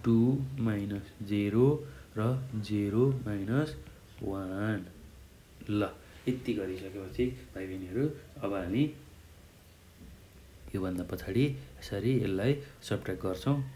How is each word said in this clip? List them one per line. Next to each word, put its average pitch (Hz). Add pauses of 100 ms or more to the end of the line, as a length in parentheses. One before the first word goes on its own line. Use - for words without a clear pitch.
टू 117 (440)
माइनस 101 (220)
जेरो 104 (480)
र 107 (420)
जेरो 104 (220)
माइनस 113 (480)
वान। 98 (800)
ल, 104 (320)
यति 127
गरिसकेपछि 95 (260)
भाइ 95
बहिनीहरू, 92 (340)
अब 101
हामी 95 (1900)
योभन्दा 92
पछाडि 95
यसरी - (100)
यसलाई 98 (280)
सब्ट्र्याक्ट -
गर्छौँ 98 (200)